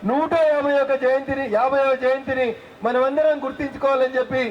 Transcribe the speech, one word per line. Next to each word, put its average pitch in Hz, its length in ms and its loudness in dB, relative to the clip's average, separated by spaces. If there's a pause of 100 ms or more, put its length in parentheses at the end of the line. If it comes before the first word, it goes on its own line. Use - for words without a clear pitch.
(120)
నూట 311 220 0 (180)
యాభై 285 220 0 (100)
ఒక 269 200 0
జయంతిని, 269 420 0 (120)
యాభైవ 269 340 2 (120)
జయంతిని 262 440 0 (360)
మనమందరం 269 640 2
గుర్తించుకోవాలని 262 720 -2
చెప్పి 262 340 -2